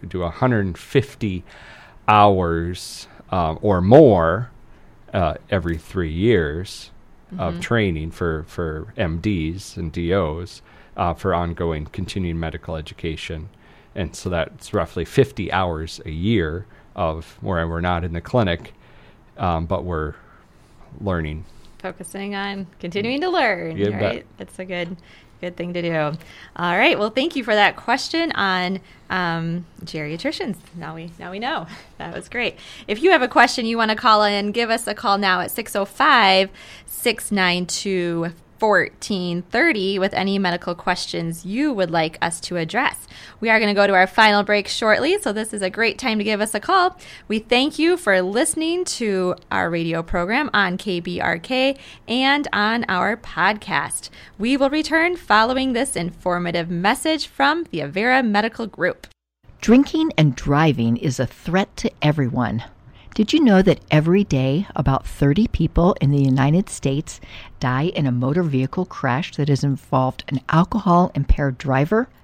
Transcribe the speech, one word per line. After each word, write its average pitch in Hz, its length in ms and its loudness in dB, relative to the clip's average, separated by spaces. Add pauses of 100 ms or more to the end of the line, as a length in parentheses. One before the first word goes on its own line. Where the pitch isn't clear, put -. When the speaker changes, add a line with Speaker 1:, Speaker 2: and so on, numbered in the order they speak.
Speaker 1:
do 90 140 -6
a 85 80 -4
hundred 101 480 0
fifty 101 680 -2 (640)
hours, 92 1000 4 (240)
um, 82 320 0
or 98 180 4
more, 104 720 8 (600)
uh, 87 220 0 (140)
every 85 280 0
three 82 340 -6
years 87 800 0 (480)
of 85 140 -4
Speaker 2:
Mm-hmm. 87 80 -10
Speaker 1:
training 87 500 0
for, 80 360 -4
for 80 500 -8
M 82 200 -2
Ds 87 600 -4
and 85 140 -6
D 85 220 -2
Os, 87 480 -4 (340)
uh, 85 200 -2
for 92 180 -2
ongoing 85 520 -4
continuing 87 540 -6
medical 80 360 -8
education. 80 720 -10 (460)
And 90 200 -6
so - 140 -8
that's - 460 -4
roughly 87 300 -2
fifty - 460 0
hours 85 540 -2
a 80 60 -10
year 87 560 -2 (280)
of 80 460 -4
where 85 260 -2
we're 82 140 -4
not 87 220 -2
in 82 100 -6
the 85 80 -6
clinic, 95 540 -2 (640)
um, 85 260 -2
but 85 180 -4
we're 78 300 -4 (880)
learning. 82 440 -4 (340)
Speaker 2:
Focusing 202 540 -10
on 196 340 -8 (120)
continuing 208 400 -4
to 370 100 -2
learn, 190 460 -2
Speaker 1:
You 101 160 0
bet. 196 100 -4
Speaker 2:
right? - 240 -2 (120)
That's - 200 -14
a 185 60 -10
good, 175 320 -8 (460)
good 175 160 -10
thing 175 160 -6
to 175 80 -4
do. 160 360 -2 (380)
All 175 220 0
right. 233 200 2
Well, 214 120 -2
thank 262 260 -4
you 262 80 -4
for 220 100 0
that 208 220 4
question 294 560 -2
on, 185 480 -2 (300)
um, 170 560 -4 (180)
geriatricians. 165 720 -6 (200)
Now 160 200 -12
we, 165 240 -14
now 175 100 -14
we 190 100 -10
know. 240 320 -6
<laughs> - 260 -20
That 165 180 -12
was - 140 -12
great. 233 280 -6 (300)
If 214 160 -4
you 381 80 4
have 302 100 6
a 247 60 2
question 247 380 2
you 226 120 -2
wanna 220 200 0
call 214 260 6
in, 202 300 0
give 233 160 -2
us 226 180 -2
a 208 60 -4
call 202 240 0
now 185 240 2
at - 100 -8
six - 240 -8
oh 202 80 0
five, 202 640 4 (360)
six - 480 -4
nine 180 320 2
two, 175 680 -2 (280)
fourteen 180 800 0
thirty 208 580 0
with 190 140 0
any 196 260 -2
medical 180 340 -2
questions 170 720 -6
you 254 280 -2
would 185 180 -2
like 165 300 -2
us 170 180 -4
to - 160 -8
address. 175 520 -4 (320)
We 226 100 -2
are 220 100 4
gonna 208 140 2
go 202 140 4
to 196 60 2
our 185 140 6
final 208 360 4
break 208 240 0
shortly, 254 520 2
so 247 120 -4
this 220 220 -6
is 208 80 -6
a 185 80 -2
great 220 280 -2
time 220 200 -2
to 208 60 -2
give 208 160 -2
us 214 140 -2
a 208 80 -4
call. 359 360 2 (300)
We 214 120 -2
thank 262 380 0
you 339 200 2
for 190 240 2
listening 320 640 -2
to 190 500 -2 (160)
our 185 180 0
radio 165 320 -2
program 196 520 -2
on 190 240 0
K 180 220 -4
B 175 220 -6
R 170 180 -2
K 262 380 -2 (300)
and 269 440 0
on 220 380 0
our 190 260 0
podcast. 180 960 -4 (280)
We 240 180 0
will 269 140 2
return 320 460 0
following 254 560 2
this 247 240 -2
informative 175 720 -4
message 240 580 0
from 311 440 0
the 165 80 -6
Avera 220 460 0
Medical 214 420 0
Group. - 400 -4 (520)
Speaker 3:
Drinking 302 580 4
and 151 180 4
driving 143 640 2
is 135 220 -2
a 127 60 0
threat - 520 -2
to - 140 -2 (100)
everyone. 127 640 0 (520)
Did 214 160 2
you 320 100 4
know 202 200 8
that 185 180 4 (120)
every 165 340 4
day 135 500 0
about 135 300 0
thirty 156 420 2
people 170 540 2
in 139 100 4
the 143 100 4
United 139 460 4
States - 540 -4 (400)
die 131 220 0 (120)
in 147 100 0
a 131 60 0
motor 135 320 0
vehicle 139 420 -2
crash 135 500 -4
that 143 120 0
has 143 160 2
involved 131 640 -2
an - 220 -4
alcohol-impaired 170 1080 2
driver? 147 520 0 (140)